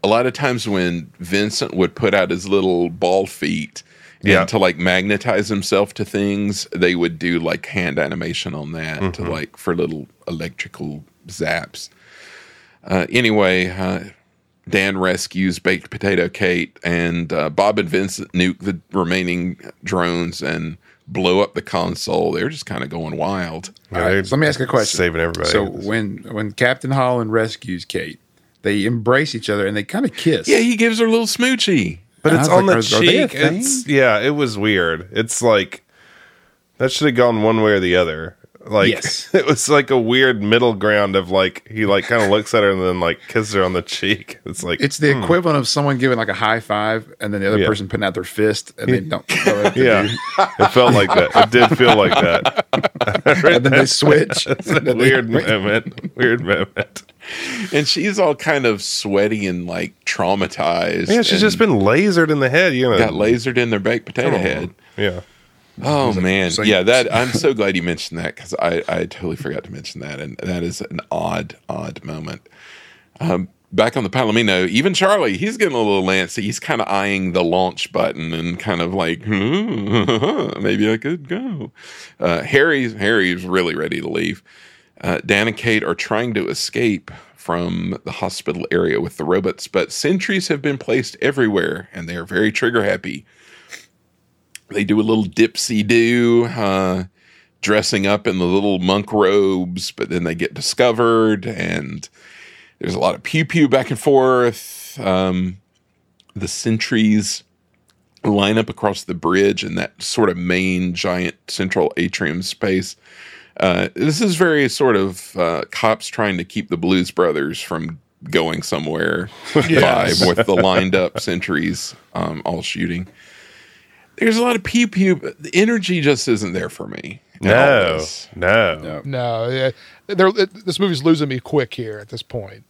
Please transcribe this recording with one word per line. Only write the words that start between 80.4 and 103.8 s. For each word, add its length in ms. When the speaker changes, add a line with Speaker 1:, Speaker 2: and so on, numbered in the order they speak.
Speaker 1:
maybe 300
I 60
could 300
go." 440
Uh, 240
Harry's, 500
Harry's 500
really 300
ready 260
to 80
leave. 360
Uh, 240
Dan 220
and 100
Kate 260
are 120
trying 400
to 140
escape 600
from 720
the 60
hospital 600
area 300
with 160
the 80
robots, 420
but 240
sentries 580
have 120
been 160
placed 420
everywhere, 720
and 160
they 80
are 100
very 260
trigger 320
happy. 420
They 140
do 160
a 40
little 220
dipsy-do, 1200
uh, 580
dressing 460
up 200
in 120
the 60
little 340
monk 340
robes, 800
but 180
then 140
they 120
get 180
discovered, 920
and 600
there's 160
a 40
lot 160
of 80
pew-pew 460
back 200